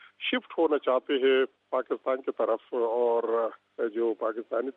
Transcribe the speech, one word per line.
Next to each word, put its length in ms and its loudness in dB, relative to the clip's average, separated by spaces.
shift 380 -6
ہونا 200 2
چاہتے 360 0
ہیں 320 4
پاکستان 520 -4
کی 160 -6
طرف 360 -2
اور 760 0
جو 260 0
پاکستانی 580 -4